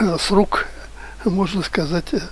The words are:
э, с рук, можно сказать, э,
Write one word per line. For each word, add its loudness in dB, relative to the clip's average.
э, 4
с -2
рук, 4
можно 2
сказать, -2
э, 0